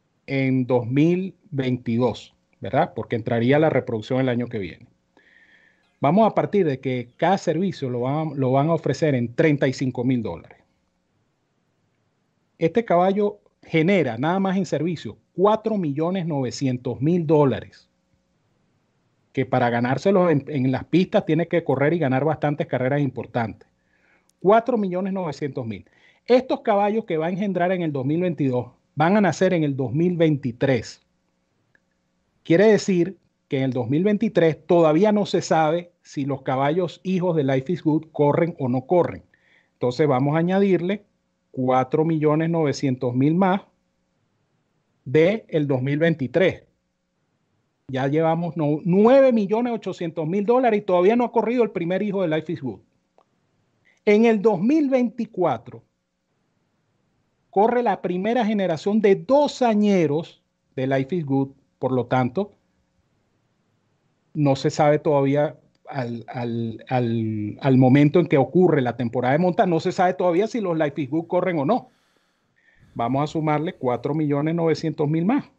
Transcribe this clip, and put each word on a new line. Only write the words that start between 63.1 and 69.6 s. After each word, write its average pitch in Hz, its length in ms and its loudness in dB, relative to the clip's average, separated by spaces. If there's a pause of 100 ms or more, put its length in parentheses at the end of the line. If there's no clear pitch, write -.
no 143 220 2
se 156 120 -2
sabe 151 300 4
todavía 143 580 0 (320)
al, 120 380 -8
al, 117 640 -8
al, 110 720 -2
al 135 180 4
momento 143 400 6
en 170 80 2
que 156 100 2
ocurre 156 460 2
la 120 140 -4
temporada 123 360 -2
de 151 60 2
monta, 185 280 0